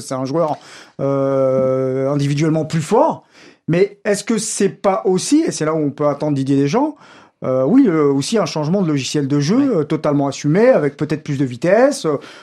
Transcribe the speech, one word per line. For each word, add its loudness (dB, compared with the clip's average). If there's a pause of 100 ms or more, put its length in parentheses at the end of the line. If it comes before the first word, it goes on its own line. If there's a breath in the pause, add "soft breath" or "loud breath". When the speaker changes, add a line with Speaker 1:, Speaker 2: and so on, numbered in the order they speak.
Speaker 1:
c'est -8
un -4
joueur, -2 (440 loud breath)
euh, 0
individuellement 0
plus -4
fort. -2 (440 loud breath)
Mais 0
est-ce -2
que -2
c'est -2
pas -2
aussi, 2
et -2
c'est -4
là 0
où -2
on -2
peut -2
attendre -2
Didier 0
Deschamps, 0 (480 loud breath)
euh, 0
oui, 6
euh, 4
aussi 0
un 2
changement -2
de 0
logiciel -2
de 0
jeu, 0
Speaker 2:
Ouais. 2
Speaker 1:
euh, 0
totalement 0
assumé, 2
avec 2
peut-être -4
plus -4
de 0
vitesse, 2
euh, 0 (260 loud breath)